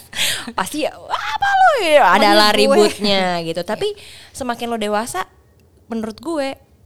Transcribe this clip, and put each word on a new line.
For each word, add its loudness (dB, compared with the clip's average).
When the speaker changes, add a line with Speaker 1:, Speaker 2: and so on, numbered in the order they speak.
Speaker 1:
Pasti -6
ya, -6
"Wah, -12
apa -4
lu?" 4
Ya, 6
Speaker 2:
Maunya 6
Speaker 1:
adalah 6
Speaker 2:
gue. 2
Speaker 1:
ributnya 2
gitu. -6
Speaker 2:
Iya. -8
Speaker 1:
Tapi -4
semakin -8
lo -6
dewasa, -4
menurut -8
gue -6